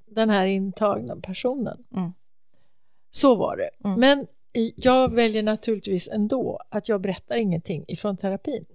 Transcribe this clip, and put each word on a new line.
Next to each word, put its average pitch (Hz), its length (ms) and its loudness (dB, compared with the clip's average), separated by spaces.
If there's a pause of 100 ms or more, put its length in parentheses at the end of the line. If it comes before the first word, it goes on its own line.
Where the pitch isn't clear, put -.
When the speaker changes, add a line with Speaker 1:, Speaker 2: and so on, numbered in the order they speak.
Speaker 1:
den 220 240 0
här 196 180 4
intagna 196 680 -2
personen. 247 720 -6 (100)
Speaker 2:
Mm. 180 160 -4 (1000)
Speaker 1:
Så 269 240 6
var - 220 -2
det. - 120 -4 (140)
Speaker 2:
Mm. 202 160 0
Speaker 1:
Men 277 280 4 (260)
i, 226 220 -2
jag 254 400 4
väljer 220 280 2
naturligtvis 208 640 -2
ändå 220 520 -2 (100)
att 208 200 -4
jag 208 120 0
berättar 196 340 -4
ingenting 175 520 -2
ifrån 196 300 -4
terapin. 196 580 -6